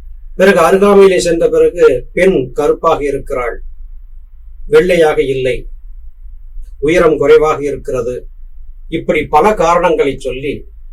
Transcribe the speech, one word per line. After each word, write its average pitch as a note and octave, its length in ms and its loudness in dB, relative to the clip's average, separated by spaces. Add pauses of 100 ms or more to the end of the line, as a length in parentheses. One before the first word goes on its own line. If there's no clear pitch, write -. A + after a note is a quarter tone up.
(340)
பிறகு F#3 260 4
அருகாமையிலே F#3+ 600 6
சென்ற E3+ 280 0
பிறகு D#3+ 380 4 (240)
பெண் F#3 260 2 (160)
கருப்பாக D#3 520 0
இருக்கிறாள், C3+ 520 -6 (1080)
வெள்ளையாக D#3+ 600 4
இல்லை, C3 300 -2 (1200)
உயரம் D#3 380 2
குறைவாக D3+ 440 4
இருக்கிறது, B2+ 520 -6 (760)
இப்படி D#3+ 360 -2
பல D3+ 280 2
காரணங்களை E3 640 2
சொல்லி C3 360 -6 (380)